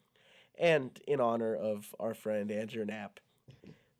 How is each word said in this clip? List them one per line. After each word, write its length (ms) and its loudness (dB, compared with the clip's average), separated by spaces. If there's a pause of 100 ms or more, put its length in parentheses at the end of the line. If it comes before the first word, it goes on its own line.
(580)
and 500 4
in 120 2
honor 360 2
of 440 -2
our 140 -2
friend 380 -2
Andrew 340 -4
Knapp, 340 -8 (800)